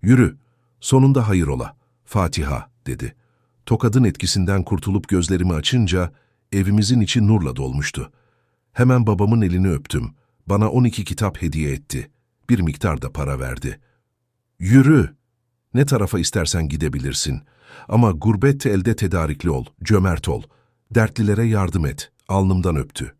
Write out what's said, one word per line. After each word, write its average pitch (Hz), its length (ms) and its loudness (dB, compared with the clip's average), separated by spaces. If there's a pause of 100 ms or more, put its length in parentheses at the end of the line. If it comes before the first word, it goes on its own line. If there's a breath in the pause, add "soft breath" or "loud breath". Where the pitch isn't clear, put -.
Yürü, 117 340 4 (440)
sonunda 131 480 4
hayır 90 180 2
ola. 64 300 -6 (280)
Fatiha." 71 640 -4 (160)
dedi. 62 280 -10 (520)
Tokadın 120 380 2
etkisinden 95 580 0
kurtulup 98 460 -4
gözlerimi 90 440 0
açınca 90 600 0 (400 soft breath)
evimizin 101 480 2
içi 107 260 0
nurla 87 300 0
dolmuştu. 69 560 -6 (600)
Hemen 123 340 2
babamın 107 340 2
elini 92 300 2
öptüm. 71 400 -4 (360)
Bana 104 240 2
on 127 140 4
iki 107 200 -2
kitap - 380 -4
hediye 76 300 -2
etti. - 380 -10 (400)
Bir 120 100 4
miktar 76 420 -2
da 65 100 -8
para 69 280 -6
verdi. 64 400 -8 (760)
"Yürü! 127 560 4 (600)
Ne 135 120 4
tarafa 107 320 -2
istersen 82 500 -2
gidebilirsin. 69 720 -6 (460 loud breath)
Ama 113 220 4
gurbette 110 600 0
elde 101 260 0
tedarikli 85 540 -2
ol, 64 140 -2 (180)
cömert 95 460 0
ol. 58 140 -4 (520)
Dertlilere 110 500 0
yardım 95 420 0
et." 69 240 -8 (180)
Alnımdan 92 480 2
öptü. - 440 -8